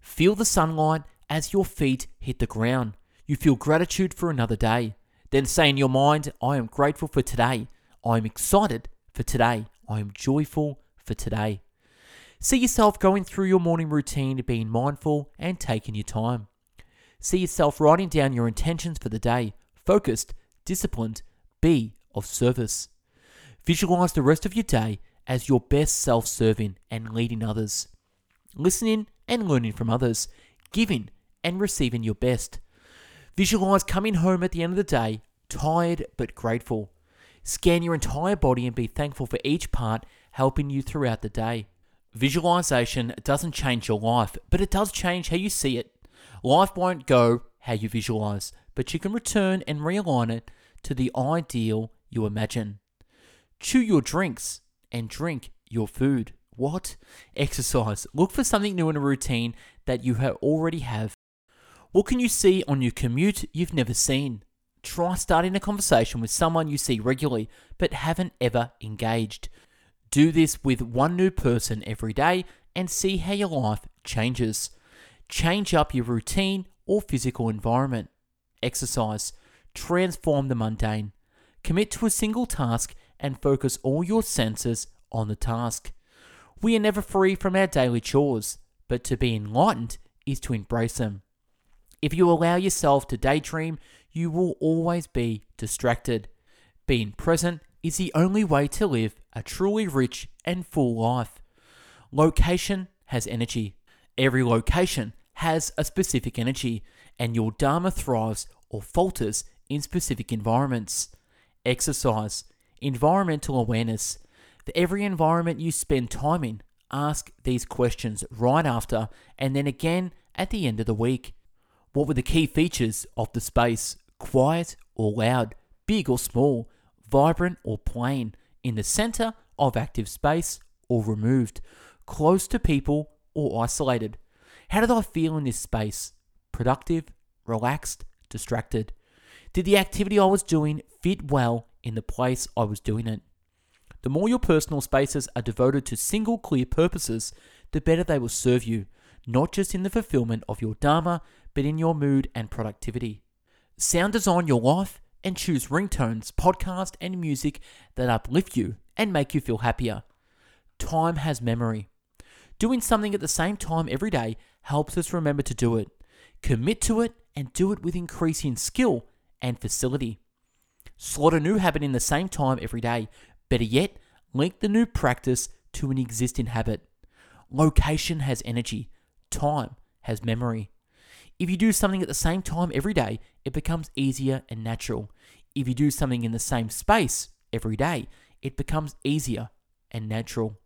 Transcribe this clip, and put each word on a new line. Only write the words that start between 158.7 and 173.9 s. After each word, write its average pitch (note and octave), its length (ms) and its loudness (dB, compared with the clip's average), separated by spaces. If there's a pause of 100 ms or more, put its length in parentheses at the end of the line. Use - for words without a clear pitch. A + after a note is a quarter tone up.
and G#3 160 0
make C#3+ 220 -2
you D3 60 2
feel A2+ 180 -4
happier. A2+ 460 -2 (760)
Time D#3+ 380 0
has C#3 260 -4
memory. A#2 460 -2 (720)
Doing A#3 220 2
something G#3+ 340 0
at - 60 -2
the D#3 80 -6
same F#3 280 0
time D#3+ 340 -2
every G3+ 200 -4
day A2+ 260 -2 (260)
helps D3 340 -2
us F3 160 -4
remember D3 300 0
to - 120 -4
do A#2 220 0
it. G#2 120 -4 (540)
Commit C3 400 0
to A3+ 180 2
it A#3 140 -2 (200)
and C#3 180 -8
do F#3+ 200 0
it G3+ 100 -6
with E3 140 -4
increasing D#3+ 600 -2
skill F#3+ 500 0 (360)
and B2 160 -4
facility. B2 640 -4 (760)
Slot D#3 380 2
a D#3+ 60 4
new F3+ 160 2
habit F3 260 2
in C#3 100 -2
the B2 80 0
same E3+ 280 0
time C3 340 0
every A2+ 180 -6
day. A#2 280 -2 (400)
Better A#2+ 160 2
yet, C3 320 0 (360)